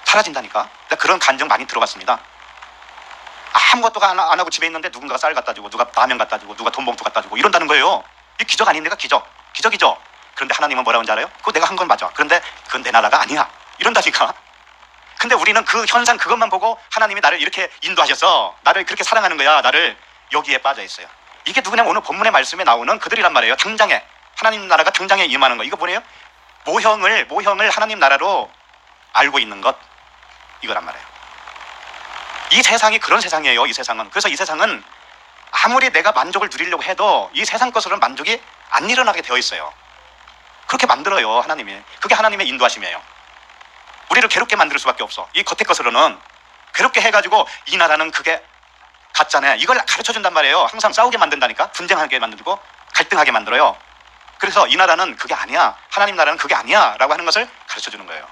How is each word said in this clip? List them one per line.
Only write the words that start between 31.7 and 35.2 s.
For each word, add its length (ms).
이 120
세상이 360
그런 220
세상이에요. 460
이 60
세상은. 380
그래서 180
이 80
세상은 460